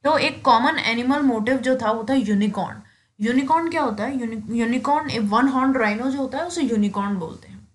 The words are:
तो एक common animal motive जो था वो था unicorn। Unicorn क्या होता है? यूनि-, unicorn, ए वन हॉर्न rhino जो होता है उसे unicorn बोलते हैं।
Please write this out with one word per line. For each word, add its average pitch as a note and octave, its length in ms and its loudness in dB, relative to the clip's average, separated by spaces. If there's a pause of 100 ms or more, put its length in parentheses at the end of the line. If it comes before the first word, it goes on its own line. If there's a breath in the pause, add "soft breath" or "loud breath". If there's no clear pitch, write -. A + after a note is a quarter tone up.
तो D4+ 140 4
एक C4+ 280 -2
common C4+ 340 4
animal B3 400 0
motive B3+ 380 2
जो C4 180 0
था A3 160 -2
वो A3 180 -4
था C4 40 2
unicorn। G#3 640 0 (440 soft breath)
Unicorn C#4 480 2
क्या E4 120 0
होता G#3 220 -2
है? C4+ 160 -4
यूनि-, A3 320 -6
unicorn, A3+ 580 0
ए A3 100 -4
वन A3 280 2
हॉर्न C4 260 2
rhino A#3 380 0
जो C4+ 60 -4
होता C4 200 -4
है D#4+ 80 -4
उसे F4 160 -4
unicorn G3+ 540 0
बोलते - 320 -10
हैं। - 280 -20